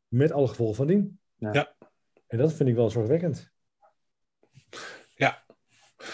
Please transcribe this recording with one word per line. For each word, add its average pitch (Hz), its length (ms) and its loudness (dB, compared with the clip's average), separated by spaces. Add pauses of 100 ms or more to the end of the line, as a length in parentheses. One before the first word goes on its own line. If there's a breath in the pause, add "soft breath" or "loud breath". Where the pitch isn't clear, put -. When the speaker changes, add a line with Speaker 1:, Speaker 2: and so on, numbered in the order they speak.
Speaker 1:
met 143 240 2
alle 143 160 2
gevolgen 110 280 -2
van 135 100 0
dien. 202 320 0 (180)
Speaker 2:
Ja. 107 160 -6
Speaker 3:
Ja. 143 220 0 (520)
Speaker 1:
En 113 120 -6
dat 156 140 2
vind 143 160 0
ik 120 60 2
wel 113 160 2
zorgwekkend. 123 600 -2 (1600 loud breath)
Speaker 3:
Ja. - 300 0 (680 loud breath)